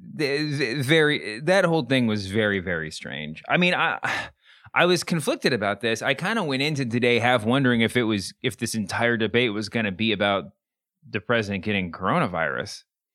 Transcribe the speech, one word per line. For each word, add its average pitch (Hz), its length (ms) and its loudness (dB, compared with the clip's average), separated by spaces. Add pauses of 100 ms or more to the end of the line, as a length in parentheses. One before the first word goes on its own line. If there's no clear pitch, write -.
(160)
the, 143 600 -2
the, 147 60 -2
very, 127 600 2
that 185 240 4
whole 165 180 2
thing 127 240 2
was 104 200 -2
very, 101 320 2
very 82 320 -4
strange. 76 560 -10
I 147 100 2
mean, 180 160 2
I, 151 260 -2 (720)
I 156 120 6
was 180 180 2
conflicted 175 500 0
about 101 280 -2
this. 113 200 0
I 139 140 0
kinda 196 280 -2
went 135 180 -2
into 139 240 -2
today 120 340 2
half 120 260 2
wondering 123 360 2
if 110 140 2
it 123 80 4
was, 107 300 -2 (100)
if 127 140 -4
this 110 180 -4
entire 117 400 0
debate 113 380 2
was 104 160 -4
gonna 110 220 -2
be 110 200 0
about 101 400 0 (580)
the 113 120 -4
president 101 420 -2
getting 95 280 -2
coronavirus, 87 920 -2 (320)